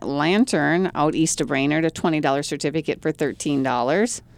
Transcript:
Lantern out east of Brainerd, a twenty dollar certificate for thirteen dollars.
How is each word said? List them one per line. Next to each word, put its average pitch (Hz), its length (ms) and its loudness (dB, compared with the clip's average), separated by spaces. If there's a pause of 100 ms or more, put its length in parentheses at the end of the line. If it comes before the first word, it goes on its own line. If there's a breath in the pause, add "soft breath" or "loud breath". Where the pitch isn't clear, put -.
Lantern 175 880 2
out 151 220 0
east 160 260 0
of 139 60 -2
Brainerd, 143 360 0
a 165 60 2
twenty 160 300 0
dollar 143 240 0
certificate 147 580 -4
for 156 100 -2
thirteen 143 520 -2
dollars. 131 580 0 (160 soft breath)